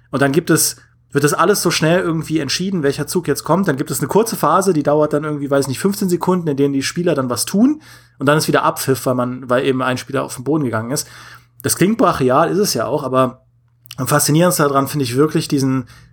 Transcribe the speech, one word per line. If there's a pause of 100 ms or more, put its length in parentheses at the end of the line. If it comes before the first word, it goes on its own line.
(120)
Und
dann
gibt
es, (340)
wird
das
alles
so
schnell
irgendwie
entschieden,
welcher
Zug
jetzt
kommt.
Dann
gibt
es
eine
kurze
Phase,
die
dauert
dann
irgendwie,
weiß
nicht,
fünfzehn
Sekunden,
in
denen
die
Spieler
dann
was
tun. (360)
Und
dann
ist
wieder
Abpfiff,
weil
man,
weil
eben
ein
Spieler
auf
den
Boden
gegangen
ist. (560)
Das
klingt
brachial,
ist
es
ja
auch,
aber (520)
am
faszinierendsten
daran
finde
ich
wirklich
diesen (280)